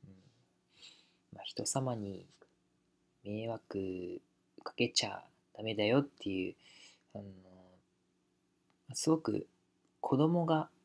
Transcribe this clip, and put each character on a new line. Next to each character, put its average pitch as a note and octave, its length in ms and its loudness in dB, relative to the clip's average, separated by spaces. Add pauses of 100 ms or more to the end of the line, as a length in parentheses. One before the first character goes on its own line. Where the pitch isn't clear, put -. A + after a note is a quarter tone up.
う G2 40 -20
ん。 - 20 -20 (1300)
ま - 60 -16
あ、 - 20 -14
人 - 220 -8
様 C3 280 0
に G2 320 -8 (960)
迷 G#2+ 240 -4
惑 F#2 720 -4 (440)
か - 100 -10
け A#2+ 140 4
ち - 180 0
ゃ F#2+ 160 -8 (340)
ダ G#2+ 60 -10
メ A2 140 -2
だ G#2 80 4
よ A#2+ 160 6
っ - 20 2
て - 280 -6
い F#2 200 -2
う、 - 40 -12 (600)
あ A2 40 -8
の G2+ 60 -12
ー、 - 20 -14 (1700)
す - 160 0
ご D#3+ 80 6
く A2 280 -2 (540)
子 - 160 2
供 E3 300 6
が D#3 220 4 (160)